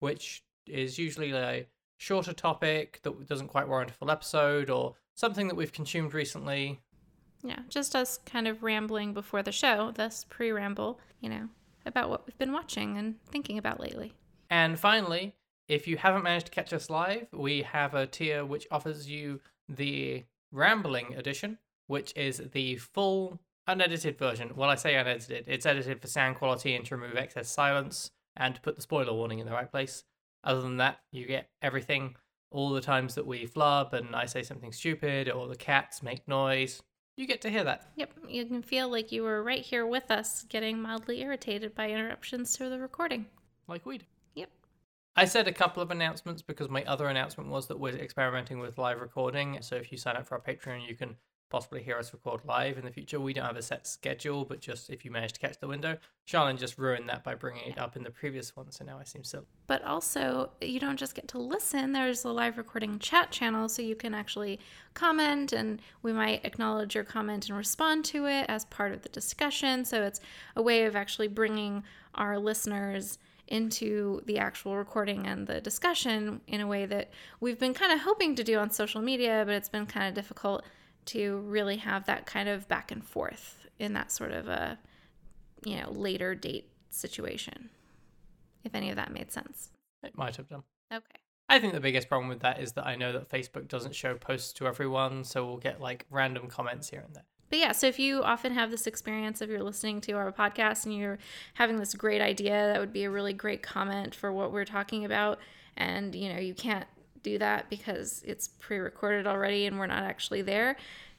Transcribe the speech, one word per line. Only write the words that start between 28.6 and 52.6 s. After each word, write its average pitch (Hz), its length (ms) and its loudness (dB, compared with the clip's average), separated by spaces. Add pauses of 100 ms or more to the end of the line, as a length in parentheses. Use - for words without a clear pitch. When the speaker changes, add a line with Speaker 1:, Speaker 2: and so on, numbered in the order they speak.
Speaker 1:
put - 160 -2
the 147 40 -12
spoiler 131 300 2
warning 113 280 -2
in 113 60 -6
the 113 60 -8
right 123 180 -2
place. 135 360 -4 (400)
Other 131 160 4
than 127 160 -2
that, 131 220 4 (120)
you 123 140 -10
get 131 240 -4 (120)
everything, 135 540 0 (340)
all 139 200 0
the 135 100 2
times 131 360 2
that - 120 -4
we 120 180 -6
flub 143 480 4
and 120 220 -4
I 120 100 0
say 123 180 -4
something - 280 -12
stupid 139 580 0
or 123 200 -4
the 123 80 -8
cats - 440 2
make 123 280 -6
noise. 135 520 2 (360)
You 262 100 -6
get 254 140 -2
to 220 80 -2
hear 208 160 2
that. - 320 -2
Speaker 2:
Yep, 294 160 -6 (160)
you 240 160 -4
can 240 160 -4
feel 262 260 0
like 226 240 -2
you 226 120 0
were 214 200 0
right 254 200 0
here 233 220 0
with 254 260 0
us 214 320 0
getting 220 380 -2
mildly 226 380 -4
irritated 220 560 -4
by 214 140 -2
interruptions 226 640 -2
to 262 140 -4
the 254 100 -4
recording. 262 460 -2 (420)
Speaker 1:
Like 170 180 -8
we 262 120 -8
do. 180 80 -18 (300)
Speaker 2:
Yep. 330 140 -8 (720)
Speaker 1:
I 190 60 12
said 208 220 6
a 175 40 4
couple 175 300 4
of 170 80 -2
announcements 165 540 -2
because 143 260 -6
my 135 140 -2
other 139 240 0
announcement 139 420 -2
was 135 200 -4
that 156 100 -6
we're 135 180 -4
experimenting 127 600 -2
with 120 180 -10
live 123 240 0
recording. 135 600 -2
So - 140 -6
if 117 160 -8
you 123 60 -10
sign 120 180 -2
up 131 120 -6
for 127 80 -6
our 117 60 -6
Patreon, 123 460 -8
you 117 60 -8
can 120 220 -10 (340)
possibly 127 320 -4
hear 120 160 -4
us 117 160 -8
record 117 320 -6
live 131 320 0